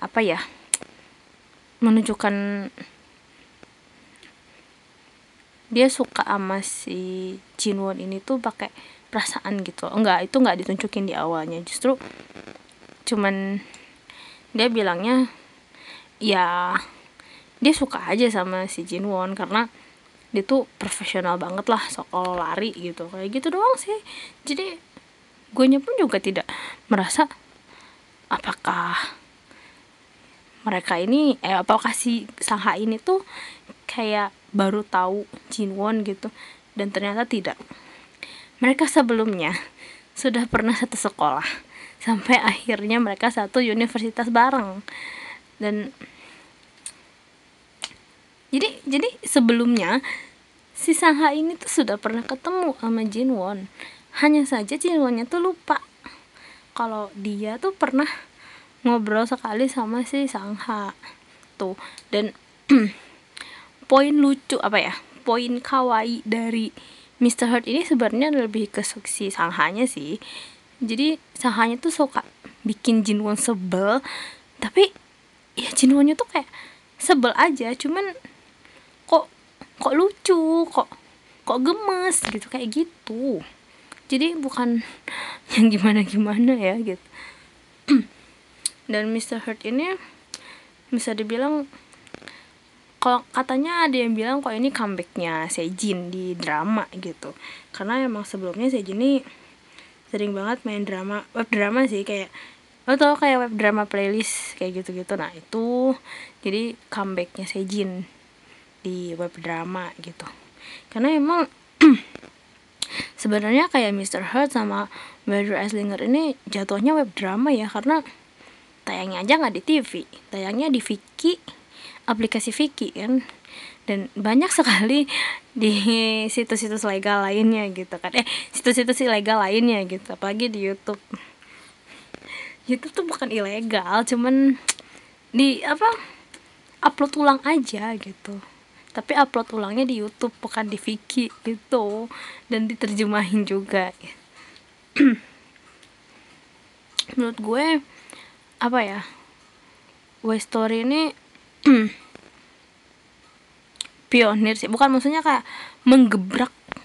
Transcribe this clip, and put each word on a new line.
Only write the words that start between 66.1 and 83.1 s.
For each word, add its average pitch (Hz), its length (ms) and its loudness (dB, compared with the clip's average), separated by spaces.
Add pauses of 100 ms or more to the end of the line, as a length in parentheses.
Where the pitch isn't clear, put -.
dari 226 480 -2 (480)
Mister 240 260 4
Heart 233 220 2
ini 311 160 0
sebenarnya 254 480 2
lebih 220 400 0
ke 208 100 -4
si - 460 -6
Sang-hanya 175 560 0
sih. 156 320 -6 (640)
Jadi 269 400 0 (160)
Sang-hanya 233 400 0
tuh 320 160 -2
suka - 320 0 (400)
bikin 220 400 2
Jin 208 160 0
Won 208 160 -2
sebel, 196 640 0 (560)
tapi 381 320 4 (640)
ya - 180 -8
Jin 262 220 6
Wonnya 285 240 6
tuh 480 80 0
kayak - 240 -4 (480)
sebel 262 400 4
aja, 269 400 2
cuman 370 400 -4 (880)
kok, 320 240 4 (480)
kok 254 160 0
lucu, 330 800 2
kok, - 160 0 (560)
kok 240 160 0
gemes 370 560 0 (160)
gitu, 214 160 -8
kayak 254 240 -6
gitu. 247 720 -4 (640)